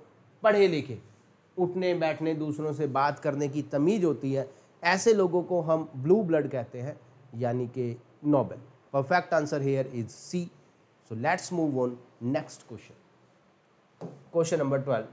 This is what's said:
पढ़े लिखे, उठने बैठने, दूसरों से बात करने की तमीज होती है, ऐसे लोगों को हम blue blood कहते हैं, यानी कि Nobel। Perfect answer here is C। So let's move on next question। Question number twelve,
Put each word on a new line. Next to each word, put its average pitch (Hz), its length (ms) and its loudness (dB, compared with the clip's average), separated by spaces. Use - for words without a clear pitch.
पढ़े 208 260 6
लिखे, 131 300 -2
उठने 180 380 0
बैठने, 160 400 0
दूसरों 151 380 -4
से 147 140 -2
बात 139 320 0
करने 143 300 -2
की 139 140 -4
तमीज 165 420 2
होती 135 280 0
है, 135 160 -2
ऐसे 185 320 4
लोगों 180 280 2
को 175 180 0
हम 160 360 0
blue 170 260 4
blood 156 280 2
कहते 123 300 -6
हैं, 139 160 -10
यानी 120 320 -2
कि 120 280 -4
Nobel। 135 360 2
Perfect 170 440 2
answer 147 220 -2
here 135 320 0
is 117 300 -8
C। 180 200 -4
So 113 160 -8
let's 180 260 -2
move 160 260 0
on 123 180 -2
next - 360 -6
question। - 280 -18
Question 165 260 0
number 139 240 0
twelve, 123 300 -2